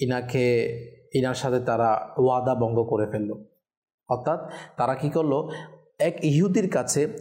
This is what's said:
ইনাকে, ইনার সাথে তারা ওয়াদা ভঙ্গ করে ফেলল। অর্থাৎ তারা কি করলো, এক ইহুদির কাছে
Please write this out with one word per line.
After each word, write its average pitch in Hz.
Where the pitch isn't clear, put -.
ইনাকে, 123
ইনার 127
সাথে 127
তারা 113
ওয়াদা 127
ভঙ্গ 117
করে 107
ফেলল। 104
অর্থাৎ 147
তারা 127
কি 147
করলো, 151
এক 170
ইহুদির 185
কাছে 143